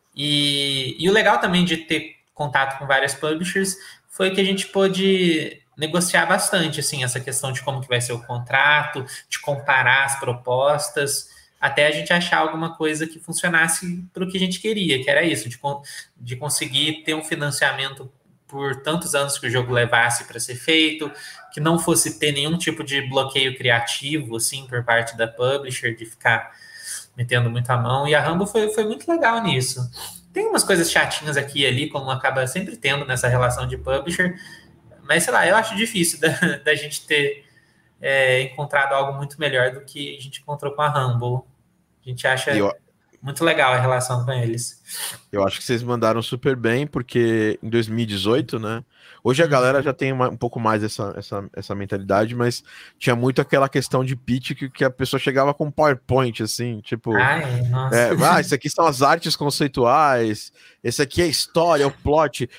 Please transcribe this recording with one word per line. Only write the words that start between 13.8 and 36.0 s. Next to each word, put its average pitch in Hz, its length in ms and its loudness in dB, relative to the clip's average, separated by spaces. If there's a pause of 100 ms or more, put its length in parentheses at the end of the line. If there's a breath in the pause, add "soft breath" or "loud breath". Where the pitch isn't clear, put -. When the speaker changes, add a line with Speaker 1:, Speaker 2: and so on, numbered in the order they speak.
Speaker 1:
pro 180 160 -4
que 185 80 -6
a 185 40 -2
gente 185 200 -2
queria, 185 420 -2
que 131 80 -4
era 143 120 2
isso, 143 260 -2
de 120 100 -10
con-, 143 240 -6 (340 loud breath)
de 123 200 -12
conseguir 147 680 -4
ter 156 100 -2
um 156 100 -6
financiamento 135 840 -4 (360)
por 139 360 -6
tantos 160 320 -4
anos 139 240 -2
que - 80 -8
o 120 40 -4
jogo 120 220 -2
levasse 120 520 2
pra - 160 -12
ser 123 160 -8
feito, 156 540 0 (420 loud breath)
que - 80 -8
não 165 180 2
fosse 165 400 0
ter 151 140 0
nenhum 147 260 -2
tipo 156 240 -4
de 139 260 -4
bloqueio 135 480 0
criativo, 123 800 -2
assim, 135 300 -6
por 123 180 -4
parte 117 320 2
da 113 120 -2
publisher, 127 680 -4
de 113 80 -16
ficar - 460 -2 (640 loud breath)
metendo 120 340 2
muito 120 200 -2
a 123 60 2
mão, 127 320 0
e 151 60 4
a 147 120 6
Rumble 175 200 0
foi, 214 240 0
foi 220 140 0
muito 226 260 -6
legal 233 320 2
nisso. 131 380 0 (520 loud breath)
Tem 415 140 -2
umas 349 180 0
coisas 170 260 2
chatinhas 151 460 0
aqui 139 240 -2
e 135 60 2
ali, 127 220 0
como 135 220 -6
acaba 131 360 0
sempre 185 300 -6
tendo 143 280 -2
nessa 127 240 -2
relação 127 380 0
de 127 100 -6
publisher, 170 580 -2 (720 loud breath)
mas, 156 200 2
sei 254 80 -2
lá, 196 140 4
eu 180 100 6
acho 220 200 0
difícil 202 440 -2